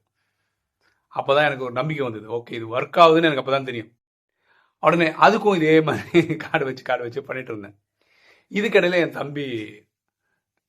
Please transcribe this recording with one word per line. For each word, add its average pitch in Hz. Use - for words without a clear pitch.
அப்பதான் 139
எனக்கு 135
ஒரு 123
நம்பிக்கை 139
வந்தது, 110
ஓகே 120
இது 113
ஒர்க் 139
ஆகுதுன்னு 165
எனக்கு 131
அப்பதான் 135
தெரியும். 120
உடனே 165
அதுக்கும் 196
இதே 156
மாதிரி 156
<laughs> -
கார்டு 151
வச்சு, 131
கார்டு 123
வச்சு 120
பண்ணிட்டு 127
இருந்தேன். 104
இதுக்கிடையில 190
என் 165
தம்பி 143